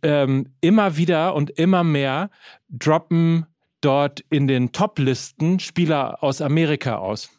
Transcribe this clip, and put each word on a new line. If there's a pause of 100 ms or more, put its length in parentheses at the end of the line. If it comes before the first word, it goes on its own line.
ähm,
immer
wieder
und
immer
mehr (400)
droppen (380)
dort
in
den
Top-Listen
Spieler
aus
Amerika
aus. (100)